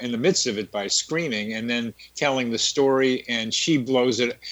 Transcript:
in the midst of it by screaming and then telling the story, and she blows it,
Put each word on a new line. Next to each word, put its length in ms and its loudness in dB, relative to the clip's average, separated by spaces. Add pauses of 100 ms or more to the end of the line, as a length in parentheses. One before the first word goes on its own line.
in 100 -4
the 60 -2
midst 300 2
of 100 -2
it 160 -6
by 140 -4
screaming 640 -2
and 160 -6
then 240 -2 (220)
telling 360 0
the 80 -2
story, 720 2
and 240 -2
she 240 2
blows 440 2
it, 180 0 (140)